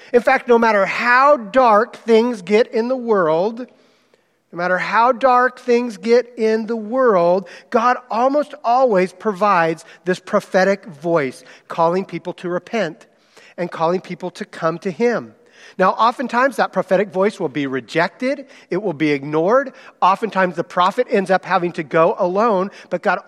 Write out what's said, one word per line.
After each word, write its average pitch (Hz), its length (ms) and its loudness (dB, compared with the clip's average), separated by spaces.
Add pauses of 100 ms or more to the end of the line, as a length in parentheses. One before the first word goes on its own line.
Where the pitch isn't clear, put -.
(120)
In 240 100 2
fact, 262 260 0
no 240 100 6
matter 214 300 2
how 254 500 2
dark 233 580 2
things 226 460 0
get 208 320 0
in 220 140 -2
the 262 100 -4
world, 208 600 0
no - 1000 -20
matter 180 220 0
how 214 320 2
dark 247 480 2
things 240 380 -2
get 233 380 0
in 220 300 -2
the 233 100 -6
world, 208 720 2 (220)
God 240 280 2 (120)
almost 277 540 0
always 233 500 2
provides 180 720 0 (200)
this 180 140 -2
prophetic 196 680 0
voice 156 580 -4 (240)
calling 175 380 0
people 170 280 -10
to - 160 -10
repent 175 560 -6 (500)
and 175 140 -8
calling 175 320 -2
people 180 300 -12
to - 140 -14
come 165 340 -6
to 202 100 -8
him. 180 460 -4 (420)
Now, 185 140 2
oftentimes 240 640 0
that 190 180 -2
prophetic 190 360 0
voice 190 300 -2
will 165 100 -4
be 139 180 -4
rejected. 170 800 -4 (240)
It 190 100 -4
will 214 120 -4
be 151 180 -2
ignored. 160 640 -2 (280)
Oftentimes 185 540 0
the 165 80 -4
prophet 190 480 -2
ends 196 180 0
up 185 160 0
having 175 280 -2
to 165 100 -8
go 165 340 2
alone, 190 540 -2 (180)
but 180 140 -6
God 185 240 0